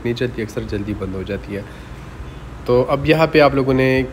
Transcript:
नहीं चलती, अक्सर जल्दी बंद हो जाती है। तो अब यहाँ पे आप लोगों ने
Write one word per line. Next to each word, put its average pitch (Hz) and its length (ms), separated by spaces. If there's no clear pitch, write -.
नहीं 120 100
चलती, 120 280
अक्सर 107 200
जल्दी 104 320
बंद 95 200
हो 95 100
जाती 98 300
है। - 340
तो 123 160
अब 143 240
यहाँ 156 200
पे 156 140
आप 139 140
लोगों 131 200
ने 131 380